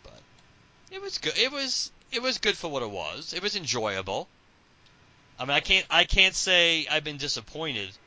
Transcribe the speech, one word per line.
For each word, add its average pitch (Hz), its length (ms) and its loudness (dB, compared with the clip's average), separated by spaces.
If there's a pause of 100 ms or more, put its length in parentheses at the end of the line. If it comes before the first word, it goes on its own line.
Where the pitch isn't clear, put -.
But 57 180 -20 (680)
it 381 100 -12
was 392 160 -8
good. 151 200 -4
It 233 140 4
was, 269 400 -6 (220)
it 247 80 -2
was 254 160 0
good 202 180 2
for 170 140 -6
what 139 140 -2
it 113 60 -4
was. 98 440 -8
It 170 80 -6
was 202 140 -2
enjoyable. 110 720 -2 (1120)
I 127 60 -4
mean, 139 100 0
I 151 40 6
can't, 190 300 4
I 165 140 6
can't 190 320 4
say 170 540 4
I've 151 140 0
been 151 140 -8
disappointed 135 720 -6 (180)